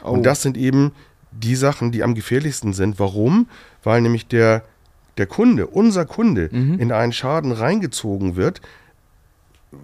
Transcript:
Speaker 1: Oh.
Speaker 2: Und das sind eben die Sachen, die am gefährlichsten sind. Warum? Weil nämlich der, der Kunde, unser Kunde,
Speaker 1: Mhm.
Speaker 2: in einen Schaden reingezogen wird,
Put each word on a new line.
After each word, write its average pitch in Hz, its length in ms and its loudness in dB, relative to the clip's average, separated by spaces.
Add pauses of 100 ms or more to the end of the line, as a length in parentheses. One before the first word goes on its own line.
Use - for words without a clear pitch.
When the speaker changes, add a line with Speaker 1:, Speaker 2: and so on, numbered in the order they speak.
Speaker 1:
Oh. - 80 -8
Speaker 2:
Und 123 140 2
das 139 180 2
sind 135 140 -2
eben 135 340 2 (420)
die 113 240 -2
Sachen, 127 360 0
die 113 100 -2
am 117 120 2
gefährlichsten 120 580 -4
sind. 98 260 -2
Warum? 107 480 2 (360)
Weil 117 180 2
nämlich 117 260 0
der, 113 360 2 (560)
der 101 80 0
Kunde, 196 400 2
unser 190 400 2
Kunde, 143 460 0
Speaker 1:
Mhm. 135 260 0
Speaker 2:
in 120 140 0
einen 117 200 0
Schaden 139 400 -4
reingezogen 110 840 -4
wird, 123 240 -2 (1200)